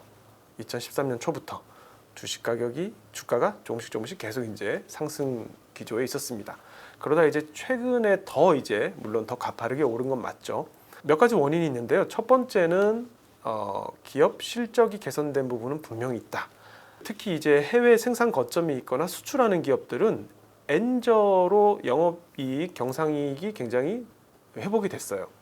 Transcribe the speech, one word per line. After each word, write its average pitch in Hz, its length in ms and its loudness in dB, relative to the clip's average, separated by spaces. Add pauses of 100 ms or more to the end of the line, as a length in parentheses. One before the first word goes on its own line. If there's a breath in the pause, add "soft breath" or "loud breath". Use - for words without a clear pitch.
(600)
이천십삼 123 480 -6
년 120 120 -4
초부터 - 440 -8 (500 loud breath)
주식 - 300 -10
가격이, 120 500 -4 (180)
주가가 151 520 -2
조금씩 - 280 -8
조금씩 117 280 -8
계속 110 240 -6
이제 107 440 -6
상승 139 600 -6 (280)
기조에 113 280 -4
있었습니다. 120 540 -8 (420 loud breath)
그러다 156 260 4
이제 151 280 2
최근에 240 720 2
더 165 300 4
이제 120 420 0
물론 110 300 -4
더 123 80 -6
가파르게 117 480 -4
오른 120 260 0
건 131 120 -2
맞죠. 107 460 -8 (360 loud breath)
몇 151 140 4
가지 233 180 6
원인이 160 320 2
있는데요. 120 400 0
첫 - 180 -6
번째는, 220 840 2 (360)
어, 104 440 -6 (160)
기업 - 380 2
실적이 226 580 0
개선된 139 480 -2
부분은 123 340 -6
분명히 120 360 -6
있다. - 320 -10 (540 loud breath)
특히 208 320 -6
이제 147 260 4
해외 240 360 6
생산 233 340 0
거점이 151 460 0
있거나 127 300 -2
수출하는 208 540 0
기업들은 139 680 0 (400)
엔저로 208 1160 4
영업이익, 151 880 -2
경상이익이 143 800 -2
굉장히 139 520 -2 (520)
회복이 202 320 -2
됐어요. 95 380 -8 (140)